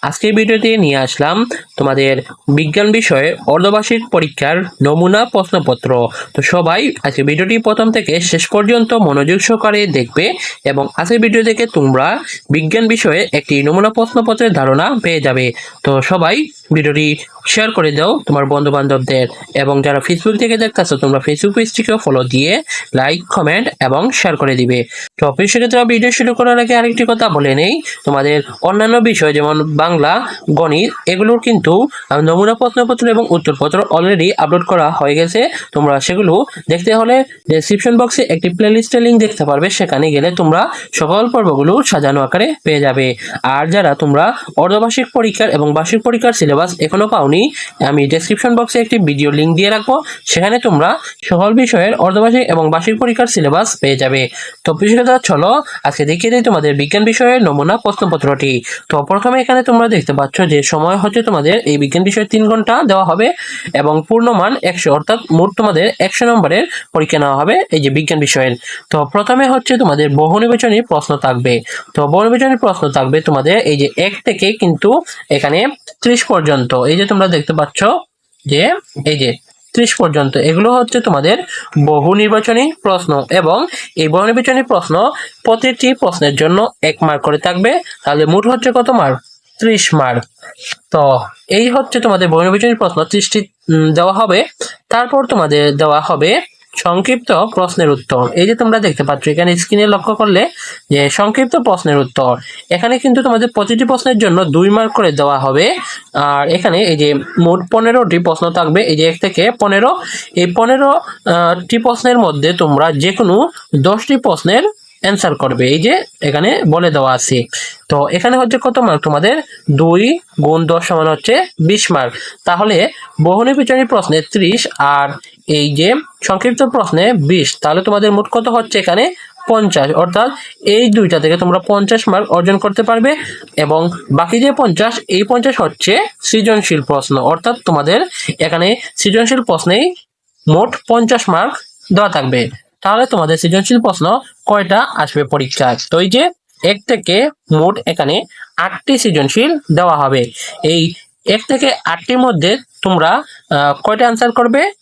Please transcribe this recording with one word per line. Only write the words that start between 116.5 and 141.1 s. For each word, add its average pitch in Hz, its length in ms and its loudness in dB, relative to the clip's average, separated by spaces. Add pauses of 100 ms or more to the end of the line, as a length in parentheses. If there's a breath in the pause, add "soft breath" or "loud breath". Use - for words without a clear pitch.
বলে 170 240 2
দেওয়া 135 220 2
আছে। 127 260 -2 (500 loud breath)
তো 151 80 2 (120)
এখানে 180 280 0
হচ্ছে 254 260 0
কত 247 160 0
মার্ক 185 240 2
তোমাদের? 156 320 0 (360 loud breath)
দুই 165 320 2 (380)
গুণ 156 260 2
দশ 170 180 0
সমান 160 240 0
হচ্ছে 160 260 0 (260)
বিশ 185 300 2
মার্ক। 131 220 0 (320 loud breath)
তাহলে 190 320 0 (460 loud breath)
বহুনির্বাচনী 254 640 2
প্রশ্নে 175 380 0
ত্রিশ 196 380 0 (180)
আর 143 300 2 (380 loud breath)
এই 147 280 0
যে 160 140 2 (340)
সংক্ষিপ্ত 233 400 0
প্রশ্নে 208 500 0
বিশ, 160 360 0 (120)
তাহলে 160 220 0
তোমাদের 208 300 0
মোট 208 180 0
কত 233 180 0
হচ্ছে 226 300 -2
এখানে? 190 260 0 (440 loud breath)
পঞ্চাশ। 202 420 2
অর্থাৎ 175 400 0 (300 loud breath)
এই 214 300 2
দুইটা 202 300 2
থেকে 156 160 2
তোমরা 180 220 0
পঞ্চাশ 202 500 0
মার্ক 202 240 0
অর্জন 180 260 2
করতে 202 240 -2
পারবে 226 280 2 (460 loud breath)
এবং 156 240 0 (300)
বাকি 170 300 0
যে 277 120 4
পঞ্চাশ, 220 420 0 (140)
এই 190 160 0
পঞ্চাশ 240 360 0
হচ্ছে 180 320 -2 (300)
সৃজনশীল 214 600 0
প্রশ্ন। 139 360 -2
অর্থাৎ 165 460 -2
তোমাদের 165 360 0 (380 loud breath)
এখানে 165 300 0 (280 loud breath)
সৃজনশীল 226 460 0
প্রশ্নেই 190 420 0 (600)
মোট 165 240 2 (180)
পঞ্চাশ 233 400 2